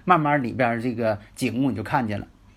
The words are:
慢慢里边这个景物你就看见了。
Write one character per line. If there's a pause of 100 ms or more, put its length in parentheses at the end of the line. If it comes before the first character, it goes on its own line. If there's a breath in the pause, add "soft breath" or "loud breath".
慢
慢
里
边
这
个 (160 loud breath)
景
物
你
就
看
见
了。 (300 loud breath)